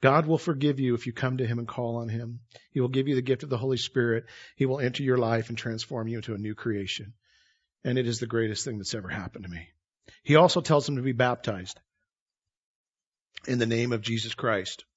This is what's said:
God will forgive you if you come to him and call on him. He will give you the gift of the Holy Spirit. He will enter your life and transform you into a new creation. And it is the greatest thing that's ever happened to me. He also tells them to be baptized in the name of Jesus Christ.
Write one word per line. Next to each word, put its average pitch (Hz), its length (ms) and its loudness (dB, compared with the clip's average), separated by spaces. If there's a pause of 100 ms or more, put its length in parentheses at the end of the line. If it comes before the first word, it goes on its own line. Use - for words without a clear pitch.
God 147 260 6
will 156 100 2
forgive 143 420 0
you 127 160 2
if 113 120 -6
you 123 40 -6
come 127 260 -2
to 127 80 0
him 117 140 -2
and 117 80 -6
call 117 300 -4
on 117 100 -6
him. 117 320 -6 (320)
He - 80 -2
will 123 80 4
give 135 220 0
you 143 60 2
the 127 60 2
gift 127 220 0
of 147 60 -12
the 131 80 0
Holy 131 180 0
Spirit. 117 520 0 (280)
He 139 100 2
will 131 140 0
enter 127 240 -2
your 127 140 4
life 113 320 2
and 117 80 -6
transform 113 500 -6
you 117 80 -4
into 113 180 -6
a 104 40 -6
new 107 180 -6
creation. 101 580 -4 (720)
And 123 140 0
it 123 100 2
is 113 120 -2
the 120 80 -4
greatest 110 380 0
thing 117 120 -6
that's 98 160 -8
ever 104 140 -8
happened 92 380 -8
to 92 40 -12
me. 82 200 -12 (540)
He 147 120 6
also 175 240 8
tells 151 260 2
them 143 120 -2
to 123 40 -4
be 131 120 0
baptized 117 680 -2 (1700)
in 123 100 -2
the 117 80 2
name 117 280 0
of 110 80 -2
Jesus 113 320 -4
Christ. 104 500 -2 (140)